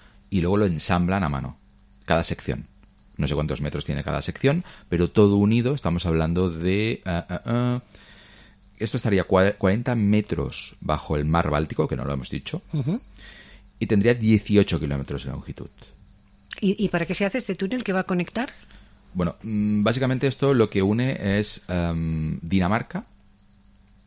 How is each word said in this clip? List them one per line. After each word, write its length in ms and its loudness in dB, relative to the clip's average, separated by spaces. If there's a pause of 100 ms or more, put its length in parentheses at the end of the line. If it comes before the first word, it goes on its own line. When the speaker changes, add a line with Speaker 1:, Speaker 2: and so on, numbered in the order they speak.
(300)
Speaker 1:
y 120 2
luego 160 2
lo 80 4
ensamblan 580 0
a 40 0
mano, 280 -4 (480)
cada 180 2
sección. 440 -6 (500)
No 100 -2
sé 80 -2
cuántos 260 -2
metros 240 -6
tiene 200 -4
cada 180 -4
sección, 420 0 (240)
pero 220 0
todo 260 6
unido 380 2
estamos 320 -2
hablando 440 2
de, 560 -2
ah, 220 -4
ah, 180 -8
ah, 360 0 (960)
esto 200 -2
estaría 280 2
cua-, 300 4
cuarenta 400 0
metros 840 0
bajo 360 -2
el 80 0
mar 260 2
Báltico, 380 0
que 80 -4
no 80 -6
lo 80 -4
hemos 180 -6
dicho, 320 -8 (120)
Speaker 2:
Ujú. 260 -2 (800)
Speaker 1:
y 60 -4
tendría 280 4
dieciocho 640 4
kilómetros 460 -4
de 80 -8
longitud. 360 -12 (920)
Speaker 2:
¿Y, 240 0
y 60 2
para 160 0
qué 80 -2
se 100 0
hace 140 0
este 180 -4
túnel 260 -4
que 120 -4
va 60 0
a 40 -2
conectar? 460 -4 (640)
Speaker 1:
Bueno, 280 -2
mm, 400 0
básicamente 440 0
esto 280 2
lo 160 4
que 120 2
une 580 0
es, 260 -6
em, 760 -2
Dinamarca, 640 0 (1040)